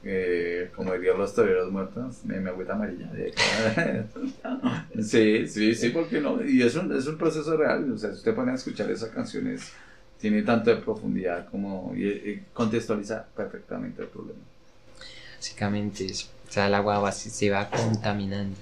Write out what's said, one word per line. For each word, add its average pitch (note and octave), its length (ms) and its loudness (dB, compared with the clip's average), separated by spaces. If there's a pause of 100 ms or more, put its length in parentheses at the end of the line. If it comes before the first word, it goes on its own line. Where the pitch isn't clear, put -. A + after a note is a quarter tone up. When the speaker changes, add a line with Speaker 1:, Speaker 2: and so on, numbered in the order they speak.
Speaker 1:
eh, F2+ 720 0
como F#2+ 180 -2
dirían F#2 260 2
los G2 160 0
toreros F#2 360 4
muertos, A2+ 520 -6
mi, F#2+ 140 -4
mi F#2+ 120 -2
agüita F#2 240 -6
amarilla. F2+ 380 -4
<laughs> - 960 0 (960)
Sí, G#2+ 440 6
sí, G#2+ 280 2
sí, A#2+ 140 2
¿por E3 180 0
qué - 120 0
no? C#3+ 240 0
Y C3 200 6
es A#2+ 120 6
un, D#3+ 200 0
es C3 120 0
un D#3+ 100 -6
proceso D#3 380 2
real, C#3+ 360 2
o G#2+ 60 -2
sea, G#2 140 -2
si F#2+ 60 -10
usted A2+ 160 2
pone B2+ 180 0
a C3 40 -2
escuchar G#2+ 340 -4
esa G#2+ 220 -4
canción, A2 360 -4
es, - 240 -8 (480)
tiene G#2+ 220 2
tanto A2+ 300 4
de G#2+ 60 6
profundidad G2 720 -2
como, G2 460 -6
y, G2 120 -2
y G2+ 360 -4 (100)
contextualiza A2 720 -2 (100)
perfectamente G2 680 -8
el - 60 -10
problema. - 320 -14 (1000)
Speaker 2:
Básicamente G2+ 680 -2
eso. F#2+ 220 -6 (200)
O - 40 -14
sea, G2+ 160 2
el G2+ 60 4
agua G#2 260 4
va, G2+ 120 2
se, - 180 -8
se G#2+ 200 2
va G2 200 0
contaminando G2+ 920 0